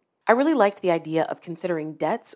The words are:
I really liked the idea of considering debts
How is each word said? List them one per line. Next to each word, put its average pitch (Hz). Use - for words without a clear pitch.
I 214
really 277
liked 202
the 180
idea 160
of -
considering 160
debts 160